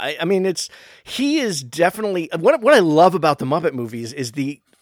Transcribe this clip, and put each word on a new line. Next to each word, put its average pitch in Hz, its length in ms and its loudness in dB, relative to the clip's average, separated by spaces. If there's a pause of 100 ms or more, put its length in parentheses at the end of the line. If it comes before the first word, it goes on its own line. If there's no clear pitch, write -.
I, 139 220 -6
I - 20 -2
mean, 185 220 0
it's, 175 220 -4 (360)
he 285 340 -2
is 190 240 -4
definitely, 175 760 -2
what, 233 240 2
what 214 140 4
I 214 60 6
love 165 340 6
about 151 240 0
the 131 80 -6
Muppet 156 260 0
movies 117 400 -8
is 127 200 -8
the 139 280 -6 (220)